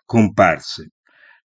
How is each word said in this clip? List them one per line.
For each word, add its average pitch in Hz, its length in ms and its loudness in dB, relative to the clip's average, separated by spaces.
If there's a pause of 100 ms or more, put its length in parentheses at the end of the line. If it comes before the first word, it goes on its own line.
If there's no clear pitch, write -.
Comparse. 92 840 -2 (560)